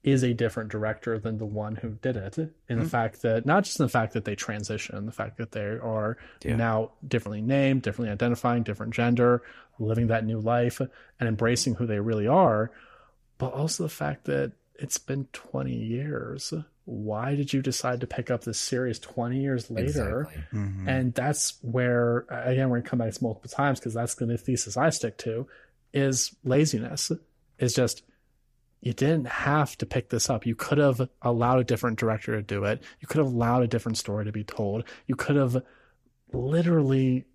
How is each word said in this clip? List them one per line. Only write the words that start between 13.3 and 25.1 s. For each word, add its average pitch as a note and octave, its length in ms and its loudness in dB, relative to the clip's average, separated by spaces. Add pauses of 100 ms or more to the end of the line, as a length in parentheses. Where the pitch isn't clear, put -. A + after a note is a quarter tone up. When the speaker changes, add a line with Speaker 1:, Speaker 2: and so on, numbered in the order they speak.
Speaker 1:
but C3 160 -4
also D#3 300 -2
the D#3 60 -2
fact D3 360 -6
that C#3 280 0 (220)
it's - 220 -6
been C3+ 360 -6
twenty C3 440 -6
years. C3+ 760 -6 (340)
Why G#2+ 500 -4
did C#3+ 180 -2
you C3+ 80 2
decide B2 400 -2
to A#2+ 60 -4
pick - 240 -6
up A#2 120 -2
this A2+ 160 -4
series B2+ 380 -2
twenty B2 440 -4
years C3+ 280 -2
later? A#2+ 560 0
Speaker 3:
Exactly. D#2 260 -12
Speaker 2:
Mm-hmm. G2 380 -4
Speaker 1:
And B2+ 240 2
that's - 480 -2
where, A#2+ 680 2
again, B2+ 420 0
we're A#2+ 80 2
gonna A#2+ 100 -8
come B2 100 0
back A2 140 -2
to - 100 -4
multiple A2 280 -4
times C#3+ 280 2
'cause A2+ 140 -6
that's A#2 220 -2
the A#2 220 0
thesis B2 400 -2
I D#3 120 4
stick - 300 -4